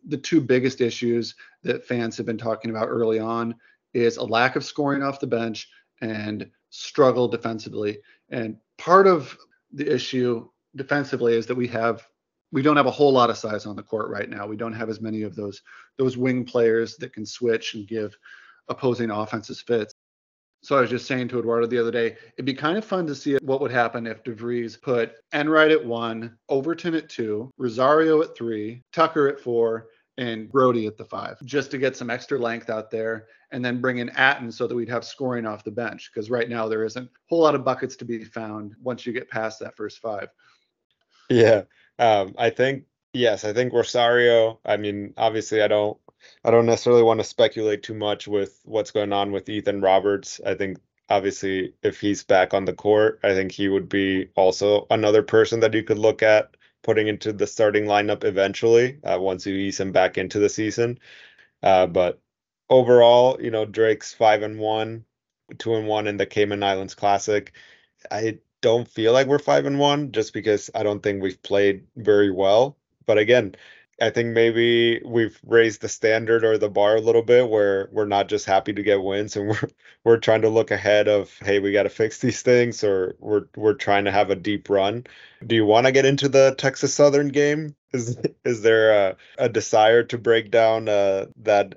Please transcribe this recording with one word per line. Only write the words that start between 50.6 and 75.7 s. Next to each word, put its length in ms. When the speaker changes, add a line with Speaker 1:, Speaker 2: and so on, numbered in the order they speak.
Speaker 2:
obviously 720
if 180
he's 240
back 300
on 100
the 80
court, 500
I 120
think 180
he 160
would 200
be 460
also 560
another 320
person 380
that 140
you 80
could 160
look 240
at 340
putting 240
into 260
the 140
starting 380
lineup 400
eventually, 800
uh, 160
once 260
you 80
ease 240
him 140
back 260
into 200
the 100
season. 500
Uh, 240
but 340
overall, 720
you 100
know, 140
Drake's 480
five 300
and 160
one, 460
two 160
and 120
one 220
in 80
the 100
Cayman 360
Islands 320
Classic. 580
I 280
don't 260
feel 240
like 160
we're 100
five 280
and 120
one 340
just 200
because 420
I 80
don't 200
think 200
we've 200
played 420
very 340
well. 460
But 120
again, 360
I 100
think 200
maybe 720
we've 420
raised 340